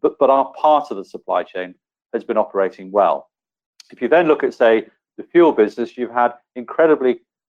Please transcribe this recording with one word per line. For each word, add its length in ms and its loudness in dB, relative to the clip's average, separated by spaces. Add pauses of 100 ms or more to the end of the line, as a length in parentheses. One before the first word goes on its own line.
But, 160 -2
but 120 2
our 220 0
part 380 0
of 60 -8
the 80 -10
supply 380 -6
chain 320 -12 (380)
has 100 -6
been 140 -6
operating 560 -4
well. 380 0 (600)
If 120 -12
you 60 -4
then 200 2
look 160 0
at, 100 -4
say, 340 2 (280)
the 80 -16
fuel 280 4
business, 440 -2
you've 140 -8
had 240 -2 (200)
incredibly 680 0 (280)